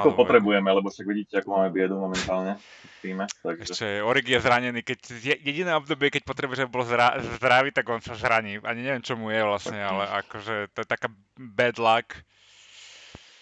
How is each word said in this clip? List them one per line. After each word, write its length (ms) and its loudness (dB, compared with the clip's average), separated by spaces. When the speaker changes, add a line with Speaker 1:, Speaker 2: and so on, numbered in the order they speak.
Speaker 1:
mladom 160 6
veku. 80 6
Speaker 2:
potrebujeme, 480 6
lebo 160 2
však 160 -10
vidíte, 320 -4
ako 160 -2
máme 160 4
biedu 240 2
momentálne 640 -2
v 360 -20
tíme, 320 -6
takže 320 -6
Speaker 1:
Ešte 180 -6
Origi 320 2
je 80 2
zranený, 400 2
keď 160 -6
je-, 320 -2
jediné 320 -2
obdobie, 320 0
keď 160 -4
potrebuje, 400 -4
že 80 -12
bol 80 0
zra-, 400 2
zdravý, 320 4
tak 160 -2
on 160 -4
sa 160 -12
zraní. 480 0
Ani 160 -6
neviem, 240 -4
čo 80 -4
mu 160 -6
je 160 0
vlastne, 320 -2
Speaker 2:
Tak. 160 -4
Speaker 1:
ale 100 -2
akože 280 -10
to 80 -8
je 80 -10
taká 160 -4
bad 400 -2
luck. 400 2